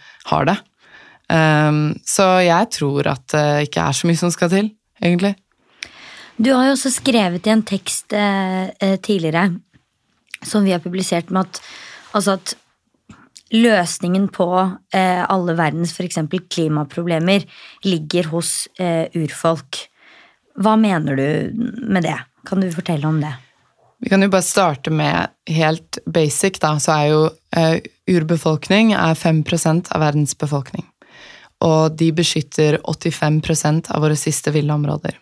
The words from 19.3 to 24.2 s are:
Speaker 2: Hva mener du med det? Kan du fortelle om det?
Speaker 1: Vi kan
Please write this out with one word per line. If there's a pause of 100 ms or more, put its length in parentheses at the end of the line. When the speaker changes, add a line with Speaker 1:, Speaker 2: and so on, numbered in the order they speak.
Speaker 2:
Hva
mener
du (360)
med
det? (280)
Kan
du
fortelle
om
det? (680)
Speaker 1:
Vi
kan